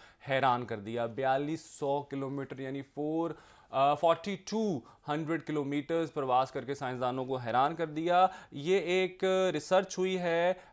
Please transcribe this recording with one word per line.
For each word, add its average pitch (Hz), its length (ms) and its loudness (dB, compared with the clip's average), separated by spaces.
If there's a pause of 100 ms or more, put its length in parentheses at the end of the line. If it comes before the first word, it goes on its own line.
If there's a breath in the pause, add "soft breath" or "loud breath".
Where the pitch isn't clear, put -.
(280 loud breath)
हैरान 127 360 2
कर 110 140 -4
दिया। 113 300 -4
बयालीस 135 720 -2
सौ 143 220 0
किलोमीटर 135 600 -8
यानी 135 200 -8
फ़ोर, 151 560 -4 (340 loud breath)
अ, 139 240 4
फ़ोर्टी 170 400 0
टू 202 480 -2 (240 loud breath)
हंड्रेड 156 360 -2
किलोमीटर्स 147 680 -2
प्रवास 131 420 2
करके 139 240 -6
साइंसदानों 127 500 -2
को 131 120 -2
हैरान 123 380 2
कर 165 100 -2
दिया। 175 480 4 (200 loud breath)
ये 170 240 0
एक 185 420 0 (340)
रिसर्च 190 440 2
हुई 185 180 0
है, 175 440 2 (140)